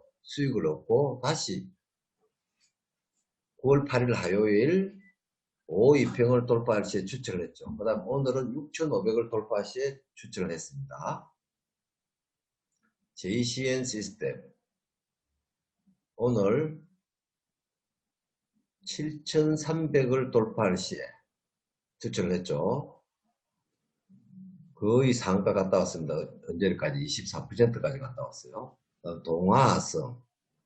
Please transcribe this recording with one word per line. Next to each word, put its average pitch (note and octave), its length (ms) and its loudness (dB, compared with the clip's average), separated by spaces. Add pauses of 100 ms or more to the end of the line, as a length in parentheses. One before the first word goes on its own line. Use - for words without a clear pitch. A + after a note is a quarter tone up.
(220)
수익을 A#2 460 -2
얻고, A#2+ 560 0
다시 C3+ 440 -4 (1900)
구월 C#3 280 4
팔일 B2 280 2
화요일 G#2+ 920 2 (640)
오이평을 A#2+ 800 4
돌파할 A#2 380 2
시에 F#2+ 220 -4
추천을 F#2 420 -8
했죠. - 300 -16
그다음 G#2+ 280 -2
오늘은 B2+ 480 -2
육천오백을 A#2 760 -2
돌파할 G#2+ 360 -2
시에 C3+ 320 -6 (160)
추천을 - 380 -8
했습니다. - 800 -10 (1800)
제이씨엔 B2 720 -2
시스템, G#2+ 580 -6 (1700)
오늘 B2 680 2 (2000)
칠천삼백을 D3+ 1500 0
돌파할 A2 460 2
시에 F2 220 -8 (1000)
추천을 F#2 340 -2
했죠. F2+ 680 -2 (1700)
거의 A#2+ 380 4
상가 F#2+ 400 2
갔다 F#2+ 260 2
왔습니다. D#2+ 340 -2 (360)
언제까지? E2+ 500 -2
이십사 - 480 -6
퍼센트까지 A#2+ 520 0
갔다 - 260 -10
왔어요. - 500 -14 (260)
그다음 E2 220 -10
동화성. F2 1000 2 (440)